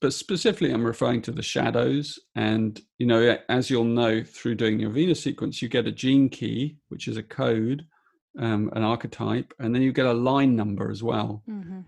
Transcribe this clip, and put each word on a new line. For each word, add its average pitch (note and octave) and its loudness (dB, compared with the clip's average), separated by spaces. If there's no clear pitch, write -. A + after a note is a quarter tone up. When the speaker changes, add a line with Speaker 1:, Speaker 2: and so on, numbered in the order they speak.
Speaker 1:
but C3 2
specifically - 0
I'm A#2 0
referring A#2+ 0
to A#2+ -8
the A2+ -6
shadows. B2+ 0
And, A2 0
you B2 0
know, A2+ 6
a-, A#2 2
as B2+ 0
you'll A#2 2
know A#2 2
through - -6
doing A2 2
your A2 -2
Venus D#3 0
sequence, - -4
you A#2+ -4
get A#2 0
a G#2+ -4
gene C3+ 4
key, B2+ -4
which - -10
is A2+ -6
a A2 -6
code, B2 -2
um, A2 0
an A2 0
archetype, A2+ -2
and A2+ -2
then B2+ 2
you C3 2
get C3 2
a B2 4
line C3 4
number G#2 -2
as G#2 -8
well. A2 -2
Speaker 2:
Mm-hmm. F#3+ -12